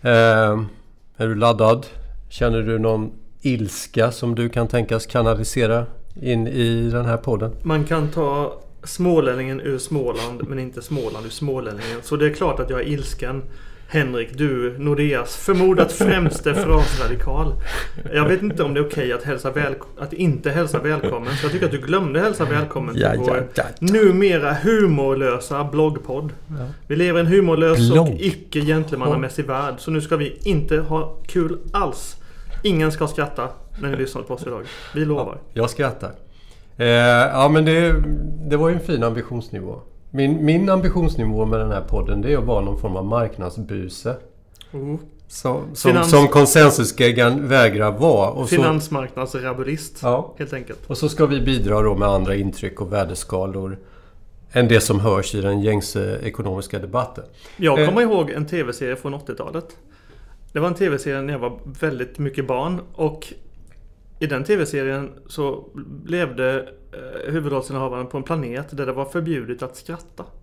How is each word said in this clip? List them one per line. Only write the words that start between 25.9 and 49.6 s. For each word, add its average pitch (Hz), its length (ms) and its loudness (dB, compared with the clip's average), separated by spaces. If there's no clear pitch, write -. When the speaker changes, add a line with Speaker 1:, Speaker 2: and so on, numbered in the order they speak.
Speaker 1:
Ja. 135 180 -8
Speaker 2:
Vi 147 100 -2
lever 175 220 2
i - 20 4
en 170 60 4
humorlös 160 680 6
Speaker 1:
Blogg. 160 160 8
Speaker 2:
och 110 120 0
icke-gentlemannamässig 147 1300 0
värld. 135 320 -2
Så - 120 -8
nu 156 100 0
ska 156 160 -2
vi 147 260 -4
inte 156 360 2
ha 156 380 -2
kul 170 320 0
alls. 185 440 -4
Ingen 156 300 2
ska 156 140 -2
skratta 143 420 -4
när 139 100 -4
ni 135 60 -4
lyssnar 131 260 -6
på - 120 -8
oss - 120 -10
idag. 120 160 -8
Vi 151 100 0
lovar. 143 300 -2
Speaker 1:
Ja, - 180 -14
jag 117 180 0
skrattar. - 420 -4
Eh, 120 100 0
ja, 120 640 6
men 156 160 6
det, 165 300 4
det 147 60 2
var 156 120 4
ju 175 60 2
en 175 60 -2
fin - 220 -2
ambitionsnivå. 117 800 -6
Min, 143 300 2
min 170 240 4
ambitionsnivå 165 760 2
med 110 160 0
den 110 120 0
här 95 80 -2
podden, 101 420 -2
det 135 100 0
är 139 60 4
att 113 60 0
vara 113 160 2
någon 98 200 -2
form 98 160 -4
av 95 80 -4
marknadsbuse. 101 1120 -4
Speaker 2:
Oh. 143 240 -8
Speaker 1:
Som, 127 340 -4
som, 180 180 2
Speaker 2:
Finans- 170 180 6
Speaker 1:
som 143 180 10
konsensusgeggan 135 1200 6
vägrar 110 500 4
vara. 117 320 4
Och 131 180 -4
så 175 80 2
Speaker 2:
Finansmarknadsrabulist, 135 1500 -2